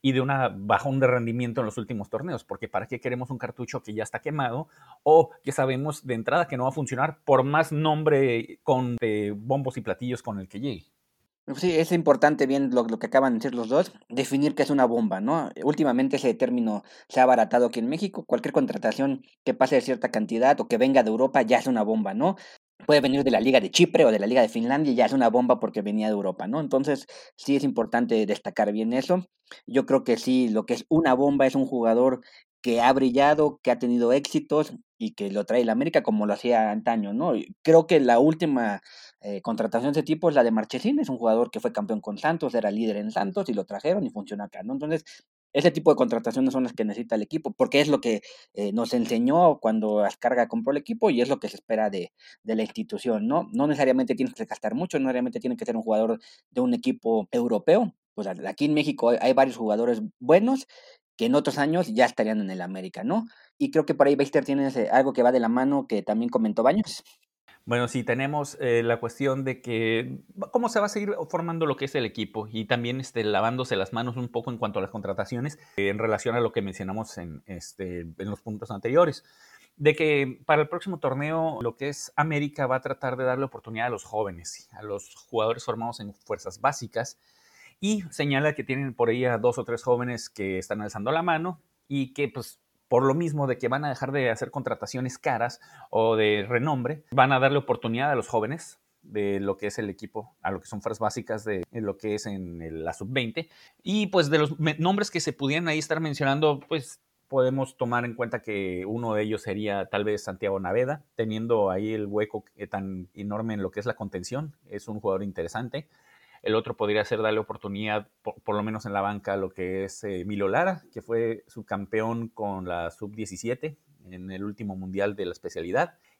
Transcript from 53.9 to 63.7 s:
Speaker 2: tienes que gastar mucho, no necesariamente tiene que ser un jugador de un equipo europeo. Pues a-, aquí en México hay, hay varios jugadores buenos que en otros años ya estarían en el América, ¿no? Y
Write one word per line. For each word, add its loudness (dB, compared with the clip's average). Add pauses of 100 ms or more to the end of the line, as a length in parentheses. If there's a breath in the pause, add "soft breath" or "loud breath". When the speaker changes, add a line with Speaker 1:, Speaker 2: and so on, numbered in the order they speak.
Speaker 2:
tienes -2
que -6
gastar -6
mucho, -2
no 0
necesariamente -2
tiene -4
que -8
ser -4
un -4
jugador 0 (320 soft breath)
de -2
un 2
equipo 0
europeo. 2 (220)
Pues -8
a-, -6 (100)
aquí -2
en 2
México 2
hay, 4
hay 4
varios 2
jugadores 0 (200)
buenos 4 (460 soft breath)
que -2
en 2
otros 0
años 0
ya 6
estarían 0
en -4
el -6
América, -10
¿no? -2 (320 loud breath)
Y 0